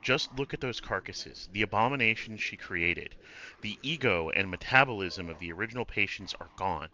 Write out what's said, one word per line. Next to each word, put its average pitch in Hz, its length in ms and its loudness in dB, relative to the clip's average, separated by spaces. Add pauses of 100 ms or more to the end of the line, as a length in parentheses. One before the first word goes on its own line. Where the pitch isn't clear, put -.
Just 131 300 2
look 135 220 -4
at 147 60 -6
those 123 200 -4
carcasses, - 720 -6
the 101 100 2
abominations 110 760 2
she - 160 -2
created. 85 600 -2 (440)
The 107 220 -6
ego 123 480 2
and 95 200 2
metabolism 98 800 4
of 80 100 -8
the 85 140 -8
original 110 320 -4
patients 101 560 -4
are 85 160 -12
gone 87 380 -2